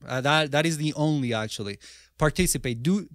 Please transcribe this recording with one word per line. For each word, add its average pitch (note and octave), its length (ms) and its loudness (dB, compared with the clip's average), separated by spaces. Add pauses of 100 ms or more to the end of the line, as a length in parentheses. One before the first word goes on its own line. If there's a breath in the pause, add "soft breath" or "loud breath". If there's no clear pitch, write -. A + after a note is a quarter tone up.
Uh, B2+ 140 -4
that, D3 320 2
that D3 140 4
is E3 120 0
the D3+ 180 0
only, D3+ 380 0
actually. G#2+ 460 -6 (380 loud breath)
Participate. C#3+ 640 0
Do, F#3 320 0